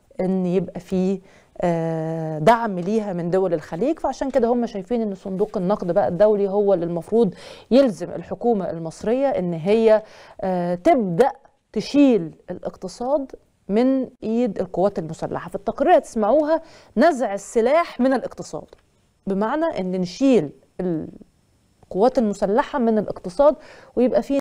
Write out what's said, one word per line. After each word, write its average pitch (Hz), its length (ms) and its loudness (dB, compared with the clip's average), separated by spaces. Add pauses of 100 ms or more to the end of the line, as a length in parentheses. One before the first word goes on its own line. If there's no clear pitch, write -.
(200)
إن 185 260 0
يبقى 180 340 -2
فيه، 185 400 -2 (420)
آه، 160 800 -2
دعم 214 400 2
ليها 202 340 -4
من 175 160 -4
دول 185 240 0
الخليج. 180 460 -4
فعشان 269 320 -4
كده 233 160 0
هم 240 180 0
شايفين 226 360 -6
إن 208 140 -4
صندوق 190 420 -6
النقد 190 340 -2
بقى 196 160 0
الدولي 202 420 2
هو 196 240 2
اللي 170 120 0
المفروض 175 480 0 (380)
يلزم 226 380 4
الحكومة 185 600 -2
المصرية 202 580 -2
إن 180 260 -2
هي، 214 500 4 (380)
آه، 180 340 -2
تبدأ 208 560 4 (420)
تشيل 214 640 2 (160)
الاقتصاد 262 800 -6 (380)
من 254 380 2 (160)
إيد 220 360 -2
القوات 196 400 -2
المسلحة. 160 500 -8
في - 60 -12
التقرير 302 420 2
هتسمعوها 285 640 0 (360)
نزع 247 360 2
السلاح 240 640 0
من 262 140 2
الاقتصاد، - 520 -8 (640)
بمعنى 220 380 -2
إن 190 260 -4
نشيل 185 580 2 (300)
القوات - 1400 -4
المسلحة 220 640 0
من 226 180 2
الاقتصاد، 240 580 0 (400)
ويبقى 233 260 2
في 277 200 -2